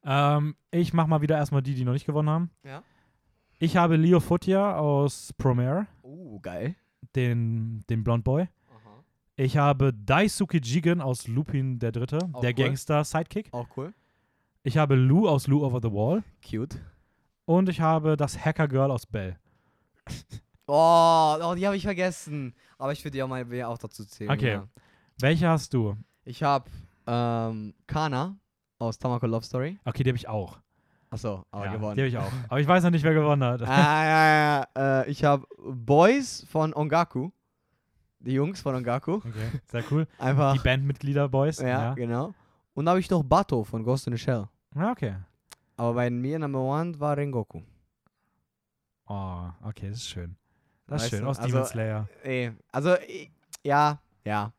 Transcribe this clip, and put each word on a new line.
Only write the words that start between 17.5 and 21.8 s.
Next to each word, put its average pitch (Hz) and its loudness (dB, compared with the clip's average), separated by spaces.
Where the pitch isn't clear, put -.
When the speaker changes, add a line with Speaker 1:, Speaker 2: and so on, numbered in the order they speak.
Speaker 1:
ich 160 -4
habe 156 2
das 143 -4
Hacker-Girl 139 2
aus 120 -6
Bell. 95 -8
Speaker 2:
Oh, 165 6
oh, 170 -2
die 185 -2
hab 202 0
ich 190 -4